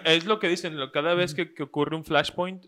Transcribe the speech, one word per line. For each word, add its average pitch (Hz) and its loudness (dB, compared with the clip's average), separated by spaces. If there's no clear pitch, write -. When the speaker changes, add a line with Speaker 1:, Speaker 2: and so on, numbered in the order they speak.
Speaker 1:
es 165 4
lo 165 2
que 185 0
dicen, 170 -2
lo, 135 -6
cada 160 0
vez 175 0
Speaker 2:
Ujú. - -6
Speaker 1:
que, 165 -6
que 156 -8
ocurre 147 -2
un 160 -8
Flashpoint, 180 0